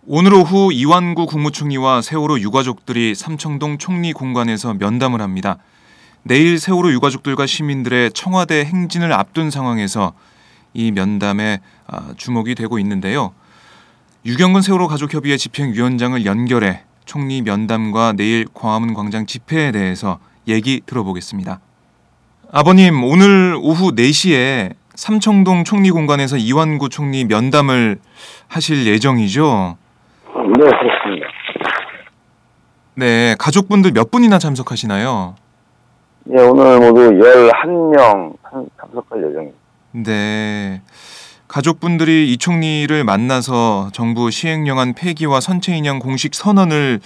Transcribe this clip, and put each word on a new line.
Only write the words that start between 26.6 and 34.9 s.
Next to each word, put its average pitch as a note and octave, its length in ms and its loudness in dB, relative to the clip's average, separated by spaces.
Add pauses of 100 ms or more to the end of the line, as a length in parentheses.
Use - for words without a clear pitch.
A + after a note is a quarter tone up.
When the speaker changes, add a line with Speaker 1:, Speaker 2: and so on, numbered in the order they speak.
Speaker 1:
총리 C3+ 360 -6
면담을 B2 760 2 (500)
하실 D3 380 -2
예정이죠? G#2+ 920 0 (580)
Speaker 2:
네, B2 300 2
그렇습니다. G#2+ 640 0 (1700)
Speaker 1:
네, A#2 440 2
가족분들 F#3+ 540 2
몇 A2+ 180 2
분이나 A#3 280 4
참석하시나요? A2+ 960 -4 (960)